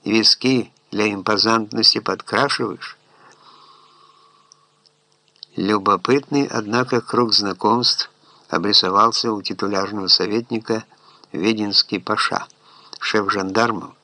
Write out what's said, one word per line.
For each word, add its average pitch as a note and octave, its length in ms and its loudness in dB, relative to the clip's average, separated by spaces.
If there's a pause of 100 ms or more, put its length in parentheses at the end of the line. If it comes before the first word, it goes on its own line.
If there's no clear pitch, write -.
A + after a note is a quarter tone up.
Виски A2 680 2 (180)
для G#2 220 0
импозантности G#2+ 840 0
подкрашиваешь». G#2+ 960 -4 (2500)
Любопытный, G2+ 920 0
однако, A#2 540 -2
круг A2+ 340 0
знакомств G#2+ 760 0 (400)
обрисовался G2+ 840 2
у G#2 100 -4
титулярного G2 680 -4
советника A2 760 0 (480)
Веденский G#2 680 0
паша, - 440 -2 (540)
шеф G2+ 320 0
жандармов G2+ 600 -2 (100)